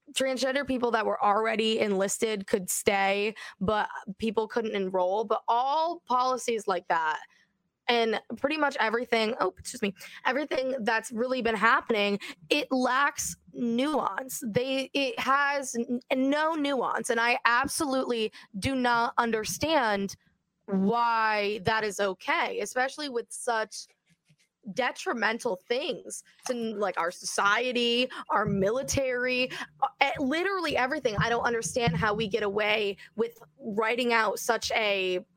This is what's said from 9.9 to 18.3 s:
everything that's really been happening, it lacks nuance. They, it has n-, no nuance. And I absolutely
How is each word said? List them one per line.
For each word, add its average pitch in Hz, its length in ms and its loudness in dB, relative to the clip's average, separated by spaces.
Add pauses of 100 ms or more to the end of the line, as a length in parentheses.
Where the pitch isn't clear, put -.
everything 262 560 0
that's 220 300 0
really 254 300 -2
been 226 140 0
happening, 214 640 2 (300)
it - 220 2
lacks 262 640 0 (180)
nuance. 254 960 -2
They, 262 460 0
it 262 260 0
has 277 560 0
n-, 240 240 -2 (160)
no 294 400 2
nuance. 262 560 0
And 226 80 2
I 240 260 4
absolutely 240 840 2 (260)